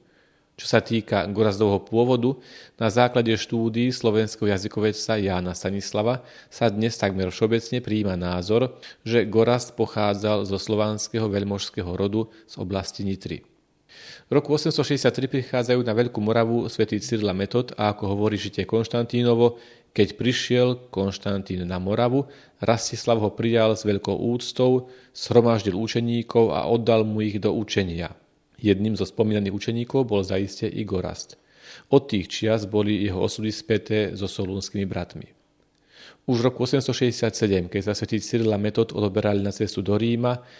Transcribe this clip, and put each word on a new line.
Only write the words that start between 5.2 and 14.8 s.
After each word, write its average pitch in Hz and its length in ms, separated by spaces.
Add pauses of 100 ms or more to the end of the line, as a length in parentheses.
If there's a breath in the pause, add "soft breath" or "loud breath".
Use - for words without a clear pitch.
Stanislava 107 640 (240 loud breath)
sa - 240
dnes 110 240
takmer 92 400
všeobecne 117 480
prijíma 107 320
názor, 90 640 (240 loud breath)
že 113 240
Gorazd 113 480
pochádzal 104 720
zo 98 160
slovanského 107 640
veľmožského 101 720
rodu 104 320 (160 loud breath)
z - 160
oblasti 95 400
Nitry. 95 400 (880 loud breath)
V - 80
roku 147 160
osemsto 151 320